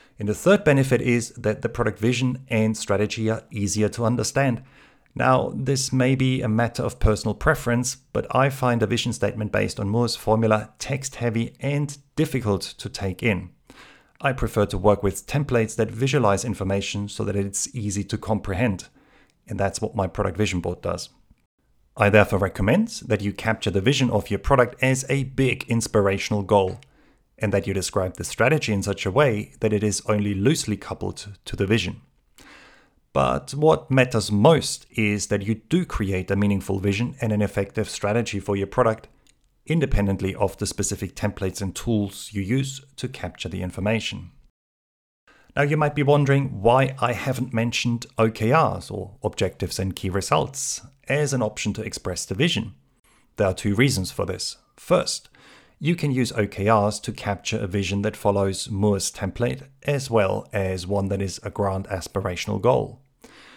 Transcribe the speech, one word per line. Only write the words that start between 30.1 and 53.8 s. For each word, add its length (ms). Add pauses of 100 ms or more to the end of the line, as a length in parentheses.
loosely 420
coupled 720
to 100
the 80
vision. 380 (1120)
But 420
what 360
matters 400
most 600
is 380
that 120
you 140
do 320
create 440
a 60
meaningful 440
vision 400
and 120
an 80
effective 480
strategy 520
for 160
your 100
product, 420 (560)
independently 680
of 240
the 80
specific 480
templates 480
and 120
tools 580
you 100
use 420 (120)
to 120
capture 400
the 140
information. 720 (1200)
Now 60
you 160
might 160
be 80
wondering 580
why 400
I 140
haven't 400
mentioned 500 (140)
O 120
K 220
Rs, 380
or 340
objectives 540
and 180
key 140
results, 720 (260)
as 240
an 80
option 320
to 100
express 440
the 80
vision. 400 (640)
There 80
are 80
two 200
reasons 380